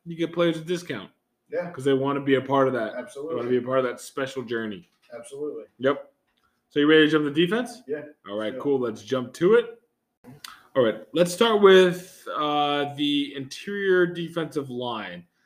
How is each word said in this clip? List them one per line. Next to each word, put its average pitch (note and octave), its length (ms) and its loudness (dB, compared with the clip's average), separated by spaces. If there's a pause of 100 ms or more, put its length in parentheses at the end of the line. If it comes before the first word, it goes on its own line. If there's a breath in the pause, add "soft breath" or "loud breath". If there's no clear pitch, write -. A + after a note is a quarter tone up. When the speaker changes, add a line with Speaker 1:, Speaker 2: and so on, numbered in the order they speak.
Speaker 1:
you E3 100 -12
get E3 180 -4
players E3+ 240 2
a D#3+ 60 -10
discount. D#3+ 480 -8 (380)
Speaker 2:
Yeah. - 220 -6
Speaker 1:
'Cause C3 120 -12
they C#3 100 4
wanna C3+ 280 0
be C3+ 140 4
a B2+ 60 2
part C3+ 260 2
of B2+ 60 -2
that. A2 220 -4
Speaker 2:
Absolutely. C#3 380 -10
Speaker 1:
They B2 40 -2
wanna A#2+ 120 -4
be B2 80 4
a A#2 40 2
part C3 180 0
of B2+ 60 0
that A#2+ 140 -6
special C3 440 -8
journey. A2 460 -8 (240)
Speaker 2:
Absolutely. C3+ 520 -12 (140)
Speaker 1:
Yep. C#3 340 -2 (560)
So D3+ 100 -4
you D3 100 4
ready D#3 160 8
to D3+ 60 2
jump D3+ 140 2
to C#3 60 -4
defense? F3+ 560 -2
Speaker 2:
Yeah. D3+ 160 -6 (260)
Speaker 1:
All G#2 80 -6
right, G#2+ 100 -4
Speaker 2:
Let's A#2 80 -6
do B2+ 40 -10
it. - 40 -12
Speaker 1:
cool. C#3+ 160 2
Let's A2 240 -4
jump A#2+ 320 -4
to F#3+ 200 4
it. - 260 0 (920 loud breath)
All C3 80 4
right, A2 300 -2
let's F3 200 0
start A3 280 2
with, F#3 720 6
uh, D3 600 -2
the C#3+ 400 -2
interior F#3 720 0
defensive E3 640 -6
line. A2 560 -8 (200)